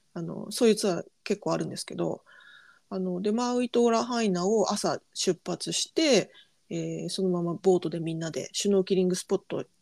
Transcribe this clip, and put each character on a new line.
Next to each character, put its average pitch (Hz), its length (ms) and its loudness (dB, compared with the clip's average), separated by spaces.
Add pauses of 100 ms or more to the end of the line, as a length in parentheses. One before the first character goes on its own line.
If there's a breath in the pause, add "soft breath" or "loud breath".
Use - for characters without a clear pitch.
(120)
あ 175 100 -10
の、 165 280 -10
そ 233 160 2
う - 20 8
い 214 40 8
う - 20 0
ツ 208 160 0
ア 175 60 0
ー - 80 -6 (180)
結 - 180 -4
構 160 120 -2
あ 165 40 0
る 160 100 -2
ん 170 40 -8
で - 60 -10
す - 100 -10
け - 80 -12
ど、 - 300 -4 (640 loud breath)
あ 196 100 -8
の、 185 240 -4
で、 208 80 0
マ 247 240 0
ウ 247 80 0
イ 240 80 -4
島 240 220 4
ラ 226 120 2
ハ 233 200 -2
イ 202 60 2
ナ 175 140 0
を 208 280 2
朝 170 280 -2 (140)
出 - 320 -2
発 165 260 -6
し - 220 -4
て、 269 380 4 (360 soft breath)
え 165 380 -6
ー、 - 20 -6
そ 190 140 -4
の 185 60 2
ま 175 160 0
ま 170 100 -2
ボ 185 220 4
ー - 20 2
ト 165 120 -4
で 170 100 -4
み 160 140 -4
ん 160 40 -6
な 165 140 -6
で - 180 -8
シ - 180 -2
ュ 202 40 4
ノ 196 80 6
ー - 20 6
ケ 190 140 0
リ 185 80 4
ン 180 40 2
グ 180 60 0
ス - 100 -4
ポ 196 120 0
ッ - 100 -4
ト - 180 -6 (180)